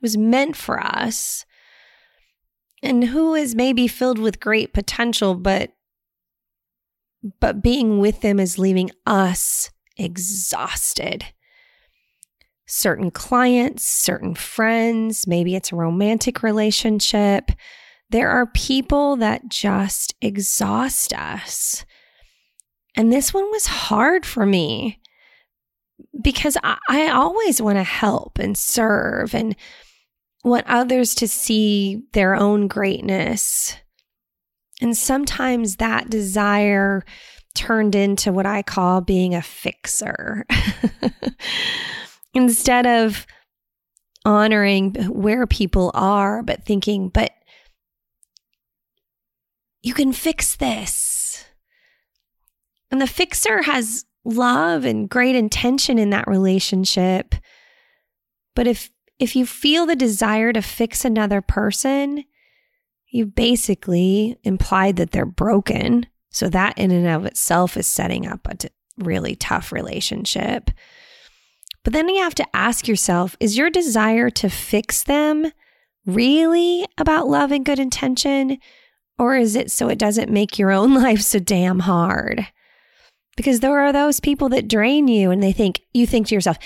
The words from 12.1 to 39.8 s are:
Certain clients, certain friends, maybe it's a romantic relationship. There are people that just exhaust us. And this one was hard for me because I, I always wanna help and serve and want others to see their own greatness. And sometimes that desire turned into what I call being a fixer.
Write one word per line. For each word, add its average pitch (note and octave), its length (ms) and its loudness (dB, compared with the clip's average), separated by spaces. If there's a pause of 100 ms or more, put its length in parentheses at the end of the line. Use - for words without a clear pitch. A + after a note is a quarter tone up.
Certain - 460 -2
clients, B3 760 0
certain - 480 -2
friends, A3+ 920 -2
maybe F3 280 0
it's - 160 -8
a F3 40 -6
romantic G3+ 680 0
relationship. G#3+ 1080 2 (580)
There A3+ 200 2
are B3 160 2
people C#4 720 0
that A3 320 -2
just G3 720 -4
exhaust G#3 920 -2
us. - 720 -8 (1120)
And A3+ 160 4
this C#4 220 2
one G4 180 -2
was G#4+ 160 -2
hard C#4+ 580 0
for A3 200 -2
me F3+ 540 -2 (1200)
because C#4+ 420 0
I, - 140 -2 (120)
I D#4 200 2
always E4 520 2
wanna G3+ 220 2
help - 560 -2
and G3+ 180 -2
serve A3 760 0
and A3 220 -2 (880)
want A#3+ 240 2
others B3 480 2
to A#3 120 -2
see G#3 760 0 (100)
their G3 220 4
own G#3 320 2
greatness. - 1080 -4 (1080)
And A#3 140 -2
sometimes B3+ 840 -2
that A3+ 320 -2
desire G3+ 920 0 (540)
turned G#3+ 380 0
into G3+ 360 0
what F#3+ 140 0
I G3+ 160 -2
call F#3 400 0
being F#3 340 2
a E3+ 60 -2
fixer. - 1040 -8 (840)